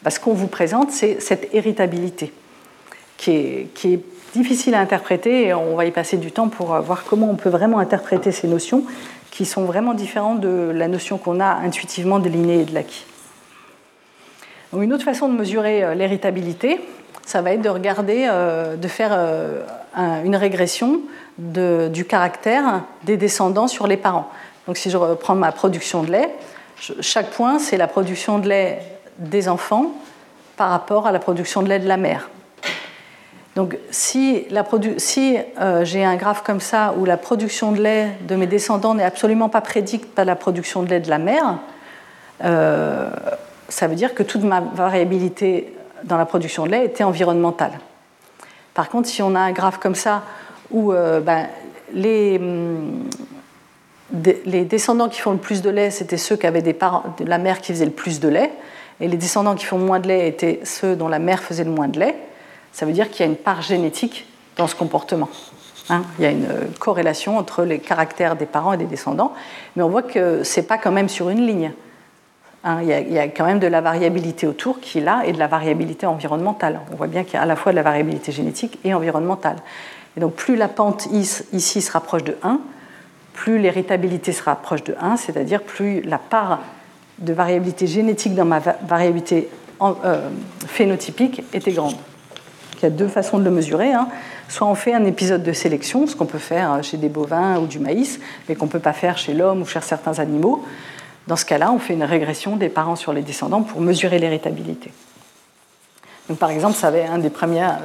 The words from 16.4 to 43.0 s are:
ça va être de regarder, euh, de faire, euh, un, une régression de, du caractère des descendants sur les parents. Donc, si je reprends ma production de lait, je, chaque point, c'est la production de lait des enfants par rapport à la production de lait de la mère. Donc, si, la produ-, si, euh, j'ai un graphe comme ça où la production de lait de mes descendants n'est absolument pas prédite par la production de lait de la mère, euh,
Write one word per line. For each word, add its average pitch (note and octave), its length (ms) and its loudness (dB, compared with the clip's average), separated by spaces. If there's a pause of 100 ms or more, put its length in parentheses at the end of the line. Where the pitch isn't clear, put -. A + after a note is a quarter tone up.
ça - 160 -2
va F#3 120 2
être A3+ 100 0
de G#3+ 80 2
regarder, G3+ 600 0
euh, E3 460 0
de E3+ 120 -4
faire, G#3+ 240 0
euh, D#3+ 520 0 (300)
un, D#3+ 300 0
une G3 120 2
régression G3 640 2 (380)
de, E3+ 540 2
du E3+ 120 -4
caractère G3+ 800 2 (220)
des G3+ 120 2
descendants G3+ 520 2
sur G#3 180 -2
les G3 100 4
parents. F#3 320 0 (380)
Donc, F3+ 100 -4
si - 140 -4
je F3+ 60 2
reprends E3+ 380 2
ma E3+ 180 2
production E3+ 500 0
de D#3+ 80 -2
lait, A#3 200 2 (500)
je, - 200 -12
chaque G3+ 300 0
point, B3+ 280 2
c'est D4 180 -2
la F3 100 4
production F#3+ 520 0
de G3+ 100 0
lait G3 320 2 (380)
des F3 300 -2
enfants G#3 440 0 (640)
par G3 140 2
rapport G#3 360 2
à G#3 60 2
la F3+ 60 2
production F3+ 440 -2
de G3 60 2
lait G3 100 2
de F#3+ 100 -2
la F#3+ 100 2
mère. E3+ 300 -2 (1300)
Donc, F#3 220 -2 (140)
si, C4 600 0
la G3+ 120 2
produ-, G#3 360 0
si, C4+ 380 2 (240)
euh, F3 240 2
j'ai F#3 200 0
un F#3 120 4
graphe G#3 260 0
comme G3+ 180 0
ça G#3+ 380 2
où F#3 60 2
la F3+ 140 4
production G#3+ 540 -2
de G3+ 100 2
lait G#3+ 260 2 (180)
de F#3+ 80 -2
mes F#3 120 2
descendants G#3 480 2
n'est G3+ 100 2
absolument G#3+ 460 2
pas A3 100 4
prédite G#3+ 540 -2
par G3 100 4
la F3+ 120 2
production F3+ 460 -2
de F3+ 60 -2
lait F3+ 120 2
de D#3+ 100 -4
la D3+ 80 2
mère, G#3+ 400 2 (840)
euh, D#3 640 2 (580)